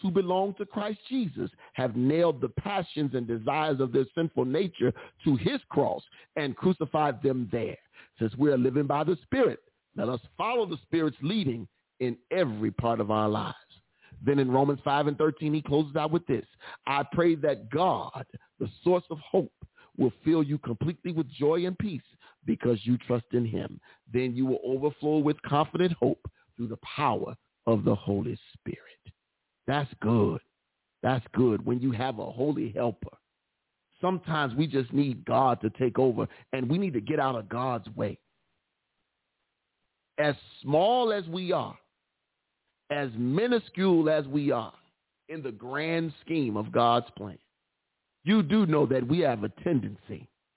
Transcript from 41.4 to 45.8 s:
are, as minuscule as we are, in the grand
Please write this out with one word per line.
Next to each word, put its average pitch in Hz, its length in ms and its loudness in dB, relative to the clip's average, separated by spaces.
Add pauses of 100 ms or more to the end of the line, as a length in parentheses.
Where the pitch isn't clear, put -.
are, 120 260 -4 (1120)
as 143 260 -4
minuscule 175 920 2
as 151 160 0
we 143 240 0
are, 117 240 -2 (540)
in 160 140 -10
the 131 100 -8
grand 147 600 -4 (120)